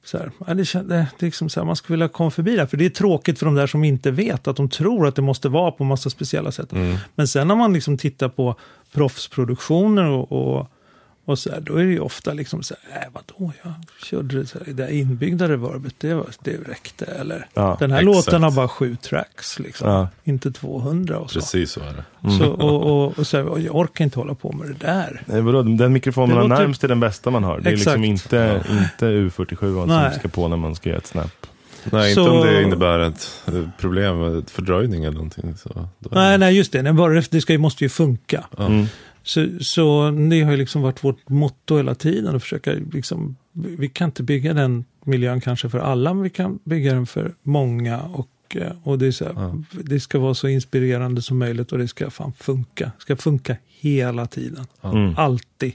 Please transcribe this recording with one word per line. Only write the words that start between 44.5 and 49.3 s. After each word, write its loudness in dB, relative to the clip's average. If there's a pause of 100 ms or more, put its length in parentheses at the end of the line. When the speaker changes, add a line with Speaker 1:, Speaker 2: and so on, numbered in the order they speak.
Speaker 1:
den 2 (200)
miljön 0
kanske -4
för -4
alla, 0
men -2
vi -2
kan -4
bygga 0
den 0
för -6
många, -2
och, -12
eh, -6 (100)
och -2
det 2
är 2
så -4
här, -8